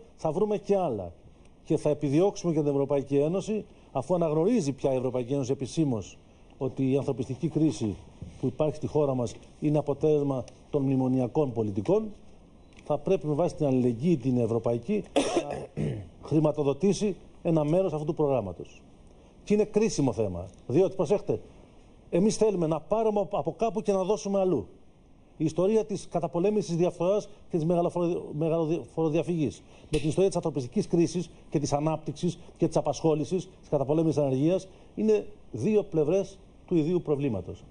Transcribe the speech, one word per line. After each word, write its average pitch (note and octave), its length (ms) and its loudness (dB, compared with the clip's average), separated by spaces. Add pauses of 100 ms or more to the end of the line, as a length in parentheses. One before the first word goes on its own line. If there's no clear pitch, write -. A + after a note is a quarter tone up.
(160)
θα D#3+ 160 -2
βρούμε G#3 260 0
και G3+ 180 0
άλλα. A2 360 -2 (520)
Και D#3+ 120 2
θα D3+ 140 2
επιδιώξουμε E3 640 2
και D3+ 60 0
την D3 100 2
Ευρωπαϊκή C#3 480 0
Ένωση, F3 480 0 (280)
αφού C#3 220 -2
αναγνωρίζει E3+ 580 2
πια C3+ 200 -2
η C3 40 0
Ευρωπαϊκή B2 360 -2
Ένωση C3+ 200 0
επισήμως C3 680 -2 (400)
ότι C3+ 340 -2
η C3+ 40 4
ανθρωπιστική C3 520 -4
κρίση B2+ 480 0 (440)
που C#3 60 0
υπάρχει D3 280 -2
στη - 120 -6
χώρα C#3+ 280 0
μας B2 200 -4 (260)
είναι D3+ 180 2
αποτέλεσμα C#3+ 680 0 (260)
των C#3+ 120 0
μνημονιακών C3 720 0
πολιτικών, A2 600 0 (720)
θα D3 140 -2
πρέπει F#3 280 0
με D3+ 80 0
βάση D#3 200 0
την D3+ 120 0
αλληλεγγύη C3 500 2
την B2+ 220 0
ευρωπαϊκή A#2+ 640 0 (120)
να C#4+ 680 -2
<coughs> B2 460 -8
χρηματοδοτήσει D#3 880 2 (260)
ένα D#3+ 220 2
μέρος F3 280 2
αυτού D3+ 140 -4
του E3 80 -2
προγράμματος. A2+ 680 -2 (640)
Και G3+ 100 2
είναι G#3 100 4
κρίσιμο G3 480 2
θέμα, F#2 340 -4 (200)
διότι, E3 300 2
προσέχτε, D#3+ 440 0 (680)
εμείς F#3+ 260 2
θέλουμε F#3+ 300 2
να D#3 140 0
πάρουμε G#3+ 400 0 (100)
από D#3+ 280 -2
κάπου A3 240 -2
και G3+ 100 0
να F#3+ 120 0
δώσουμε G3 360 0
αλλού. F3 260 0 (680)
Η D3+ 80 -2
ιστορία F#3+ 400 2
της G3+ 240 -8
καταπολέμησης F3 600 0
της E3+ 80 -2
διαφθοράς F3+ 520 0 (220)
και F#3 60 0
της D#3 100 -2
μεγαλοφορο-, F3 580 0 (140)
μεγαλοφοροδιαφυγής, D#3+ 1200 -2 (280)
με - 80 2
την D#3 100 -2
ιστορία F#3 200 4
της - 80 -2
ανθρωπιστικής D#3 520 -2
κρίσης E3+ 420 2 (200)
και - 80 0
της C#3+ 140 -2
ανάπτυξης D#3 680 -2 (180)
και E3 100 2
της D#3+ 100 0
απασχόλησης, D#3 720 0 (120)
της - 80 -20
καταπολέμησης D3+ 480 2
της D3 80 2
ανεργίας, C#3+ 440 0 (260)
είναι G#3 320 2 (240)
δύο G3 320 2
πλευρές D#3+ 560 0 (280)
του F3+ 100 0
ιδίου E3 260 2
προβλήματος B2+ 680 -2